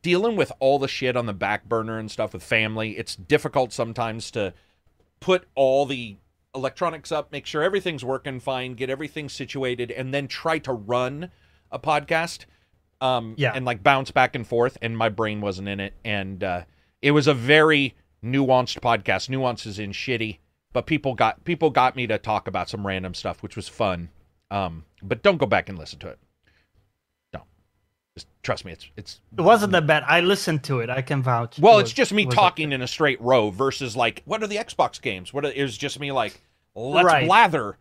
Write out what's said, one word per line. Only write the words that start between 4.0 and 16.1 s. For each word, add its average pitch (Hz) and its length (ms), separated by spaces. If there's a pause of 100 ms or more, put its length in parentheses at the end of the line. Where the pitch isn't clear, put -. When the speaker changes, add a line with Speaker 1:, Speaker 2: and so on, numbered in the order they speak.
Speaker 1:
to 101 220 (680)
put 185 360
all 135 300
the 120 300 (400)
electronics 143 560
up, 151 200
make 143 140
sure 151 160
everything's 180 440
working 131 340
fine, 127 340
get 127 160
everything 143 400
situated, 123 640
and 131 220
then 139 140
try 160 320
to 143 120
run 127 580 (420)
a - 60
podcast, 160 680 (560)
um, 117 360
Speaker 2:
Yeah. 131 160
Speaker 1:
and, 127 120
like, 120 180
bounce 135 280
back 127 240
and 120 120
forth, 120 340
and 113 160
my 113 120
brain 107 320
wasn't 98 260
in 101 140
it, 98 120 (120)
and, 98 380